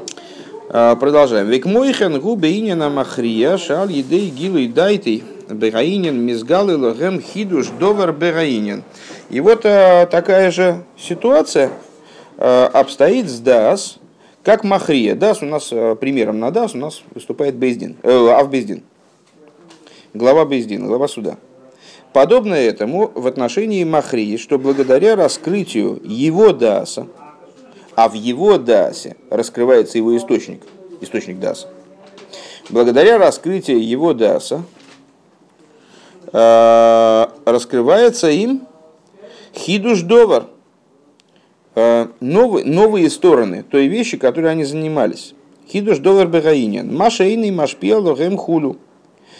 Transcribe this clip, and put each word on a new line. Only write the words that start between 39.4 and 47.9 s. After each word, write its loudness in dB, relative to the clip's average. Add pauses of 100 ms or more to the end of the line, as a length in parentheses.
Хидуш -2
Довар, 4 (1300)
э, 2 (140)
новый, 0
новые 2
стороны 2
той 0
вещи, -4
которой 0
они -2
занимались. -4 (340)
Хидуш -2
Довар 4
Бегаинин. 0
Маша 0
Иней -2
Машпиа -2